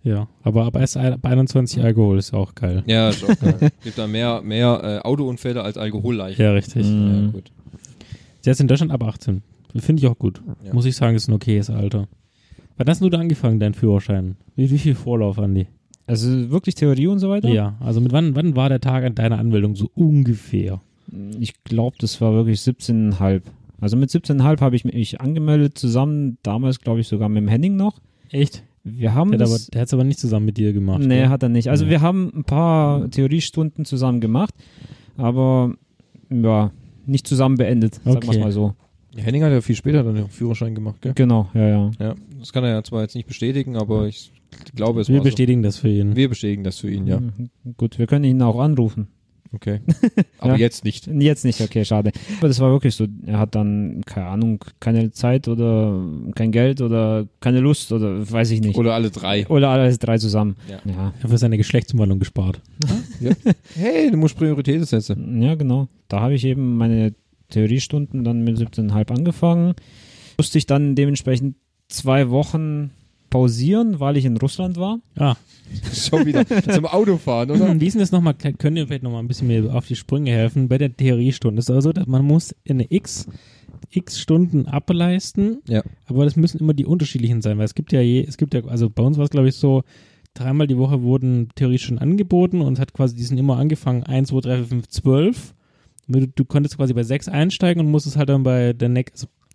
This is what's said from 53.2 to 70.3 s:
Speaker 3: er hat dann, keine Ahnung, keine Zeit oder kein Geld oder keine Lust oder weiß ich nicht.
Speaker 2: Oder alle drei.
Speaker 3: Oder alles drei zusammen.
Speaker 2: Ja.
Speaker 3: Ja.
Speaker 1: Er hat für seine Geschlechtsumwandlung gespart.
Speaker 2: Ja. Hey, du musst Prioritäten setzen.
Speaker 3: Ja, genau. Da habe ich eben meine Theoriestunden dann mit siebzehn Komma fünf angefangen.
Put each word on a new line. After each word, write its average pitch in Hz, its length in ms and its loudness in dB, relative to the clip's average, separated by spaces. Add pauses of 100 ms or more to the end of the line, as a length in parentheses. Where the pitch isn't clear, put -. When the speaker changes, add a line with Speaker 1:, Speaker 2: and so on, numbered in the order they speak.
Speaker 3:
er 104 140 -2
hat 107 160 0
dann, 104 500 -2
keine 92 220 -10
Ahnung, 107 360 -2 (180)
keine 113 320 0
Zeit 127 360 0
oder 113 500 0 (360)
kein 113 180 0
Geld 131 300 2
oder 110 440 0 (140)
keine 127 200 2
Lust 143 320 2
oder 107 380 -2
weiß 113 200 2
ich 110 100 2
nicht. 104 160 0
Speaker 2:
Oder 117 160 2
alle 113 180 0
drei. 98 360 -4
Speaker 3:
Oder 139 240 4
alles 127 280 2
drei 113 200 0
zusammen. 107 380 0 (120)
Speaker 2:
Ja. 95 160 -14
Speaker 3:
Ja. 98 80 -4
Speaker 1:
Er 95 300 -6
hat 120 80 -2
für 117 80 4
seine 113 180 2
Geschlechtsumwandlung 107 640 2
gespart. 95 420 -2 (600)
Speaker 2:
Ja. 120 100 0 (440)
Hey, 269 360 0
du 180 80 2
musst 156 180 2
Prioritäten 151 480 0
setzen. 113 560 -2
Speaker 3:
Ja, 139 140 2
genau. 135 340 0 (200)
Da 101 120 -4
habe 127 140 0
ich 123 100 -2
eben 127 320 0
meine 113 380 2 (360)
Theoriestunden 131 720 -2
dann 117 180 0
mit 117 160 0
siebzehn 110 300 -4
Komma 104 160 2
fünf 120 140 -4
angefangen. 170 560 2 (640)